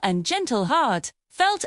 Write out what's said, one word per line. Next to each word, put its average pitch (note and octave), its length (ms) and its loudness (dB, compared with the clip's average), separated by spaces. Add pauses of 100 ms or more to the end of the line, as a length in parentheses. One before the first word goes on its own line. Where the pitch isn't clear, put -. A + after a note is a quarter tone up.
and F3+ 240 0
gentle D#4+ 380 0
heart, A3+ 480 0 (160)
felt G4 380 0